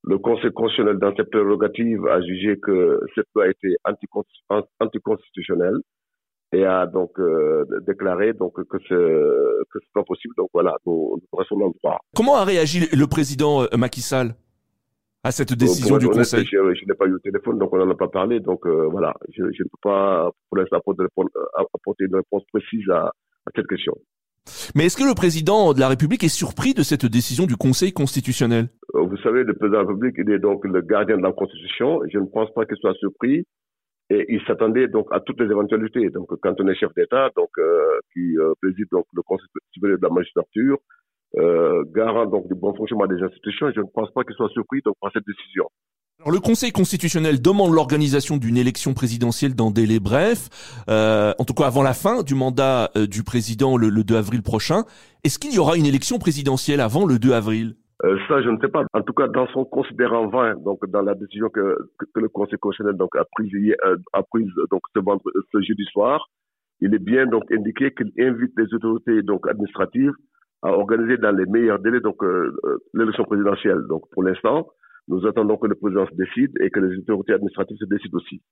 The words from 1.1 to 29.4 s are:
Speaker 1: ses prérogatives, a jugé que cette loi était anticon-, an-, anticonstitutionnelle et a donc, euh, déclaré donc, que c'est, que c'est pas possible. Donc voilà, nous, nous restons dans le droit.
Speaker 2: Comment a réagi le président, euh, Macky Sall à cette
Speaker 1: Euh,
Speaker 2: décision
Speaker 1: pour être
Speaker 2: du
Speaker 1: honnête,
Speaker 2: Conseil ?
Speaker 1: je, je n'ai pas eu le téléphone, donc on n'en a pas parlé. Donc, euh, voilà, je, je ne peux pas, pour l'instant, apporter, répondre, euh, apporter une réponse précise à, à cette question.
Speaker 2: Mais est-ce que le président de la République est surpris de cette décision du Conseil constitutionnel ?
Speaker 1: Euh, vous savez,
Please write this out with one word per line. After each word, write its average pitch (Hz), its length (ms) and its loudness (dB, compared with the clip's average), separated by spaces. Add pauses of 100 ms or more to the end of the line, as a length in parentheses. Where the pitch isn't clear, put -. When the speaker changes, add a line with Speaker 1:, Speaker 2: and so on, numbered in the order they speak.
Speaker 1:
ses 110 80 -2
prérogatives, 104 840 0
a 90 120 2
jugé 92 380 -2
que 90 400 2 (160)
cette - 220 -4
loi 98 120 4
était 95 360 -2
anticon-, 104 400 -6 (240)
an-, 104 180 -2 (140)
anticonstitutionnelle 95 960 -2 (760)
et 95 120 2
a 92 220 2
donc, 90 340 -4
euh, 78 440 2 (220)
déclaré 95 460 -2
donc, 92 240 -6
que 90 220 -8 (100)
c'est, 90 80 0
que 71 840 2
c'est - 160 -16
pas 104 80 0
possible. - 340 -8
Donc 90 160 -2
voilà, 87 220 2 (120)
nous, 82 340 -2
nous - 180 -10
restons 101 180 -2
dans 98 120 2
le - 120 -2
droit. - 200 -2 (160)
Speaker 2:
Comment 262 180 4
a 220 80 4
réagi 175 500 2
le 139 140 4
président, 143 560 0
euh, 120 160 0
Macky 123 220 -2
Sall 127 340 -2 (880)
à 131 80 -2
cette 131 220 -2
Speaker 1:
Euh, - 20 2
Speaker 2:
décision 127 360 2
Speaker 1:
pour - 80 6
être - 20 4
Speaker 2:
du 85 60 4
Speaker 1:
honnête, 107 120 4
Speaker 2:
Conseil ? 117 280 2
Speaker 1:
je, 95 280 2
je - 100 -8
n'ai 98 140 -2
pas 98 80 2
eu 92 60 2
le 90 80 -2
téléphone, 101 400 -4
donc 92 120 0
on 92 40 0
n'en 92 120 2
a 90 60 2
pas 90 140 -2
parlé. 101 320 0
Donc, 90 260 -4
euh, 80 240 2
voilà, 82 240 -2 (140)
je, - 160 -6 (120)
je - 60 -6
ne - 60 -4
peux - 140 -14
pas, 98 500 2 (160)
pour 92 100 -2
l'instant, 90 200 0
apporter, 92 260 -2
répondre, 92 320 -2
euh, - 260 -4 (120)
apporter 95 320 -6
une 95 100 -2
réponse 95 260 -4 (100)
précise 104 380 -4
à, 85 140 2
à - 500 -10
cette - 140 -4
question. - 280 -4 (800)
Speaker 2:
Mais 151 120 4
est-ce 185 100 2
que 277 120 4
le 247 60 4
président 175 580 4
de 131 60 4
la 131 80 6
République 135 380 2
est 165 40 4
surpris - 460 -2
de 160 80 2
cette 135 240 0
décision 123 400 2
du 120 100 0
Conseil 180 360 2
constitutionnel ? 123 800 0 (260)
Speaker 1:
Euh, 87 100 2
vous 95 120 -4
savez, 117 260 2